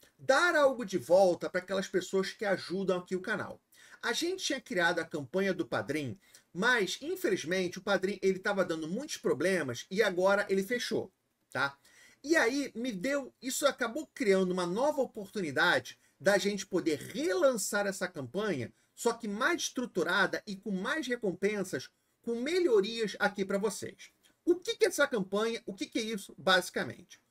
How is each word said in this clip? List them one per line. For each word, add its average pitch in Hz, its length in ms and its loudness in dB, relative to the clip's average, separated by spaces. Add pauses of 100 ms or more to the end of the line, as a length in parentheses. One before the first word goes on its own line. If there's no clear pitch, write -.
(160)
dar 320 380 4
algo 269 300 4
de 185 120 -4
volta 170 540 4
pra 180 100 -2
aquelas 190 280 -4
pessoas 190 420 0
que - 140 -10
ajudam 185 560 -2
aqui 180 160 -6
o 180 40 -2
canal. 170 400 -6 (400)
A 233 120 -2
gente 349 320 -2
tinha 262 160 -2
criado 175 400 0
a 160 40 -4
campanha 185 480 -2
do 175 140 -2
Padrim, 139 500 -4 (360)
mas, 220 500 0
infelizmente, 190 760 -2
o 180 40 -12
Padrim, 196 400 0
ele 190 160 2
tava 196 260 0
dando 160 220 -4
muitos 233 300 -6
problemas 156 760 0
e 190 100 -2
agora 196 480 2
ele 190 140 2
fechou, 202 500 -4 (380)
tá? 139 260 -2 (460)
E 311 140 2
aí, 269 400 2
me 247 160 -4
deu, 262 500 -2
isso 247 240 -2
acabou 254 480 -2
criando 190 380 4
uma 185 120 0
nova 262 380 0
oportunidade 170 960 0 (220)
da 196 180 4
gente 196 260 -2
poder 160 360 0
relançar 254 840 0
essa 190 220 -4
campanha, 151 680 -4 (220)
só - 180 0
que 233 140 -8
mais 254 360 0
estruturada 185 840 0
e 202 80 -8
com 190 160 -10
mais 240 380 -2
recompensas, 196 840 -2 (320)
com 233 180 -4
melhorias 233 760 2
aqui 196 260 0
pra 196 140 -2
vocês. - 520 -6 (360)
O 349 80 4
que 440 220 -4
que - 80 4
é 403 40 4
essa 285 180 2
campanha? 220 600 -2
O 196 80 -10
que 294 120 -8
que - 120 -6
é 233 40 0
isso, 220 360 -6
basicamente? - 840 0 (100)